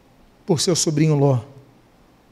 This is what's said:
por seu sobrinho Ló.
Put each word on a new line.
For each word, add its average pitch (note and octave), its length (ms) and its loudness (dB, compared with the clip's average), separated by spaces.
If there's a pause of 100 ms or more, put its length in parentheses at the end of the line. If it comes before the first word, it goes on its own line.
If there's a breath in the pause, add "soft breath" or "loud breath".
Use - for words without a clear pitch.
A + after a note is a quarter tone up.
(460)
por E3+ 160 -2
seu F3 140 0
sobrinho D#3 400 0
Ló. C#3 240 2 (920)